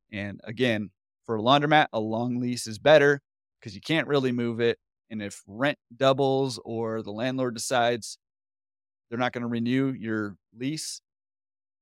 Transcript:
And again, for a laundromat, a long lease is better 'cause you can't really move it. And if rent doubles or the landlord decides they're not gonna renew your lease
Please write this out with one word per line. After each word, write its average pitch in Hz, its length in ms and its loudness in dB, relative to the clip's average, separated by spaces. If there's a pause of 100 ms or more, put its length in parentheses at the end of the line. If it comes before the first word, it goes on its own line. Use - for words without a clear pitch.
(120)
And 101 320 -8
again, 110 460 -2 (360)
for 113 100 -4
a 104 60 -4
laundromat, 143 500 4
a 113 80 -2
long 120 400 -2
lease 123 260 -4
is 107 140 -10
better 143 420 6 (400)
'cause 98 140 -16
you - 40 -16
can't 156 280 0
really 131 240 2
move 120 280 -2
it. 117 180 2 (320)
And 107 120 -8
if 101 240 -12
rent 123 320 -4 (180)
doubles 135 680 2
or 113 380 -4
the 101 100 -10
landlord 127 420 -2
decides 120 640 -2 (920)
they're 117 80 -6
not 123 140 0
gonna 120 160 -6
renew 123 440 0
your 107 440 -4 (160)
lease 135 500 -10 (800)